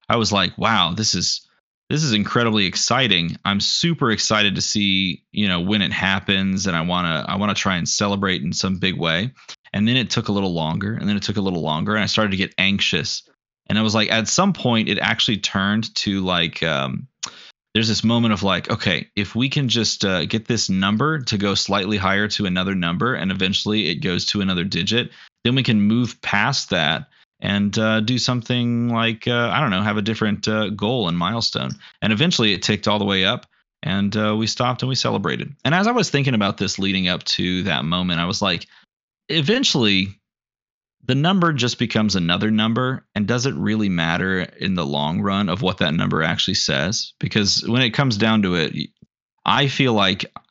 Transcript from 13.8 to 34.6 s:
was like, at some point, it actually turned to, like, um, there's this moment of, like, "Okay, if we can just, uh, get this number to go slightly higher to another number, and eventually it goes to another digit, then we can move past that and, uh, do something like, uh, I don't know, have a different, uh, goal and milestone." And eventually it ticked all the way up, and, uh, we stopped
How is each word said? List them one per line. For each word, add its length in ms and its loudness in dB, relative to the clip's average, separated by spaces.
was 100 0
like, 180 2
at 160 2
some 260 2
point, 360 0
it 80 0
actually 400 0
turned 600 -2
to, 240 0
like, 420 0
um, 440 -2
there's 120 2
this 160 0
moment 300 4
of, 80 -2
like, 300 0
"Okay, 440 -2
if 200 -4
we 120 0
can 220 0
just, 340 0
uh, 220 0
get 220 -4
this 240 0
number 540 0
to 120 -2
go 160 0
slightly 440 0
higher 320 0
to 180 -2
another 260 -2
number, 400 0
and 180 -4
eventually 580 -2
it 80 -2
goes 300 -2
to 140 -2
another 220 -2
digit, 480 -2
then 100 2
we 80 2
can 220 2
move 400 0
past 480 -2
that 380 -2
and, 380 0
uh, 220 2
do 180 0
something 720 0
like, 380 -2
uh, 260 0
I 60 2
don't 100 2
know, 140 2
have 140 0
a 40 0
different, 460 -2
uh, 220 0
goal 380 -2
and 80 0
milestone." 580 -2
And 100 0
eventually 420 2
it 100 -4
ticked 240 0
all 100 2
the 80 -2
way 180 2
up, 220 0
and, 340 -2
uh, 180 0
we 120 0
stopped 340 -2